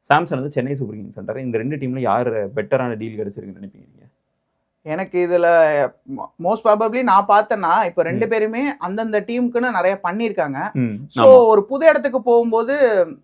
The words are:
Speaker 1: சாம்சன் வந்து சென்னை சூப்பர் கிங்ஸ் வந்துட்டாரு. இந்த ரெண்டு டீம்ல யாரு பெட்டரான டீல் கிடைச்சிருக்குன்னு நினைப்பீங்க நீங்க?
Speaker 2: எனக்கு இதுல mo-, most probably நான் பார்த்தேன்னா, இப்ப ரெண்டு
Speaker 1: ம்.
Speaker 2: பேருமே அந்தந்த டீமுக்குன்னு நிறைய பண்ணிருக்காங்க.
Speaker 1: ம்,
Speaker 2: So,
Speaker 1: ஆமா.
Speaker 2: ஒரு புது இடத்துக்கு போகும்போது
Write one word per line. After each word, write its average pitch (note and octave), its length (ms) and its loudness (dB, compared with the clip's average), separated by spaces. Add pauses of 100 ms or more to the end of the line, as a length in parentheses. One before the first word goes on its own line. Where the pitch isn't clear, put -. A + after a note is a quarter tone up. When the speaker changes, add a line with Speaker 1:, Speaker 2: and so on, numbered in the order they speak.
(120)
Speaker 1:
சாம்சன் D3+ 260 0
வந்து C#3+ 120 -6
சென்னை C3+ 240 -4
சூப்பர் G#2+ 220 -10
கிங்ஸ் G2+ 240 -16
வந்துட்டாரு. A2 160 -10
இந்த B2 220 -6
ரெண்டு C#3 180 -6
டீம்ல C3 220 -6
யாரு A2+ 560 -2
பெட்டரான A#2+ 420 -2
டீல் A2 240 -10
கிடைச்சிருக்குன்னு G2+ 400 -12
நினைப்பீங்க G2 260 -20
நீங்க? - 180 -20 (800)
Speaker 2:
எனக்கு F3+ 460 -4
இதுல F3 180 2 (720)
mo-, E3 320 -8
most A3+ 180 -2
probably A3 360 0
நான் G3 260 4
பார்த்தேன்னா, G#3 560 2
இப்ப F3 180 -2
ரெண்டு F#3+ 240 -2
Speaker 1:
ம். - 20 -8
Speaker 2:
பேருமே A3 320 -2 (180)
அந்தந்த G#3+ 420 -4
டீமுக்குன்னு A#3+ 500 -4
நிறைய F#3+ 320 0
பண்ணிருக்காங்க. F3+ 680 -4
Speaker 1:
ம், A#2+ 200 -2 (160)
Speaker 2:
So, A#2+ 160 0
Speaker 1:
ஆமா. B3 220 10
Speaker 2:
ஒரு G#3 180 4
புது C#4 240 2
இடத்துக்கு C4 340 0
போகும்போது A#3 840 2 (180)